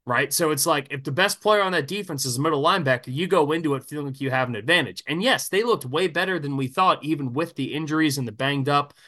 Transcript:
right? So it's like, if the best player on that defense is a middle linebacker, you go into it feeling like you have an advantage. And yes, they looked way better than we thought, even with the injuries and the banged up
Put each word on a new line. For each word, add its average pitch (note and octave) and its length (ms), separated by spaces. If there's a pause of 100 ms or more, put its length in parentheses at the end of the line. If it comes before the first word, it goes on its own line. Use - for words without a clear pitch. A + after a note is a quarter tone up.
right? C3 280
So D#3+ 180
it's C#3+ 140
like, D3 240
if C3+ 140
the D3+ 80
best F#3 300
player G#3 200
on F#3 120
that D3+ 140
defense E3+ 380
is B2 120
a C3+ 40
middle D3+ 220
linebacker, C#3 500
you E3+ 140
go D#3+ 240
into D#3 240
it C3 80
feeling D3 240
like C3+ 140
you C3+ 100
have B2+ 180
an A#2+ 60
advantage. A#2 500
And D#3+ 160
yes, A#3 280
they G3 140
looked G#3 220
way D#3 220
better F3+ 320
than C#3+ 180
we C3+ 100
thought, F3 360
even C#3+ 300
with E3 220
the C3+ 200
injuries D#3 420
and B2+ 100
the A2 40
banged C3+ 380
up C#3+ 240 (140)